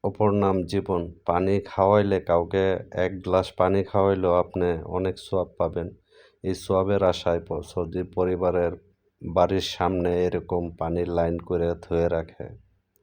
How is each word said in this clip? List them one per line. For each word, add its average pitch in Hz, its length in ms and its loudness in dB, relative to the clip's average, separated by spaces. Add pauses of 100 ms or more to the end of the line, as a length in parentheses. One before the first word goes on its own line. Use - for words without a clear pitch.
অপর 101 260 0
নাম 98 340 2
জীবন। 90 480 -2 (140)
পানি 95 340 2
খাওয়াইলে, 98 600 4
কাউকে 85 440 2 (280)
এক 92 300 -2
গ্লাস 92 300 0
পানি 95 320 2
খাওয়াইলেও 95 480 2
আপনি 90 360 0 (140)
অনেক 92 360 -4
সোয়াব 90 300 -4 (100)
পাবেন। 85 300 -2 (540)
এই 92 120 -4
সোয়াবের 98 480 0
আশায় 87 380 0
প-, 82 220 -6
সৌদি 87 400 -6
পরিবারের 90 680 0 (500)
বাড়ির 90 380 2
সামনে 87 640 0
এরকম 87 520 -4
পানির 85 320 -2
লাইন 85 300 0
করে 85 440 -2
থুয়ে 85 260 0
রাখে, 82 380 -4 (560)